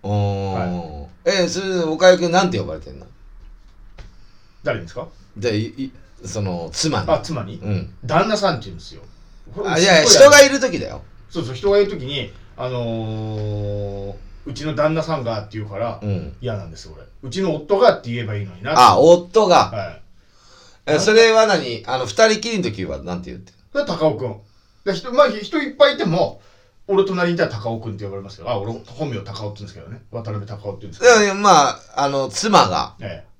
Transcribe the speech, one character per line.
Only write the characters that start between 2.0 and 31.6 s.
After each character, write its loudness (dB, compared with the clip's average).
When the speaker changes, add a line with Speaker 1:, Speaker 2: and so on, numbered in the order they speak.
Speaker 1:
谷 8
君 0
な 2
ん 0
て -4
呼 -6
ば -10
れ -14
て -18
ん -18
の？ -20
Speaker 2:
誰 -4
に -12
で -16
す -20
か？ -12
Speaker 1:
で、 -2
い-、 -2
い-、 -10
そ -8
の、 -8
妻 -4
に。 -4
Speaker 2:
あ、 2
妻 -8
に？ -14
Speaker 1:
う -10
ん。 -6
Speaker 2:
旦 2
那 0
さ 0
ん -4
っ -10
て -14
言 -14
う -16
ん -16
で -18
す -20
よ。 -20
Speaker 1:
あ、 -2
い 2
や 6
い 2
や、 2
Speaker 2:
す 8
っ 10
ご 12
い 12
Speaker 1:
人 12
が 10
い 8
る -2
時 -2
だ -8
よ。 -14
Speaker 2:
そ -6
う -6
そ -8
う、 -8
人 -2
が 4
い 4
る -6
時 -10
に、 -8
あ -8
の -6
ー、 -14
「う -12
ち -12
の -6
旦 0
那 -4
さ -6
ん -8
が」 -6
っ -20
て -12
言 -10
う -16
か -12
ら、 -8
Speaker 1:
う -8
ん。 -8
Speaker 2:
嫌 -8
な -12
ん -16
で -18
す、 -20
俺。 -20
「う -14
ち -6
の -2
夫 -2
が」 6
っ -16
て -12
言 -8
え -10
ば -8
い -8
い -10
の -16
に -20
な。 -6
Speaker 1:
あ、 8
夫 6
が。 4
Speaker 2:
は -8
い。 -20
Speaker 1:
え、 0
そ 2
れ 8
は 6
何？ -2
あ -4
の、 -4
二 4
人 0
き -6
り -4
の -2
時 -6
は -10
な -8
ん -10
て -14
言 -16
っ -20
て -20
ん -20
の？ -20
Speaker 2:
そ -2
れ -2
は -6
高 0
尾 -2
君。 -8
で、 -2
人、 -10
ま 6
あ、 4
ひ-、 -6
人 -6
い -4
っ -18
ぱ 6
い -4
い -10
て -2
も、 -2
俺 0
隣 -2
に 0
い -4
た -2
ら -8
高 -8
尾 -6
君 -10
っ -12
て -10
呼 -10
ば -12
れ -12
ま -16
す -20
よ。 -12
あ、 -4
俺、 -8
本 -10
名 -8
高 -
尾 -10
っ -16
て -12
言 -10
う -12
ん -16
で -16
す -20
け -20
ど -20
ね。 -16
渡 -10
辺 -8
高 -12
尾 -8
っ -16
て -18
言 -16
う -16
ん -
で -
す -14
け 4
ど。 10
Speaker 1:
い 8
や 4
い 2
や、 -2
ま 4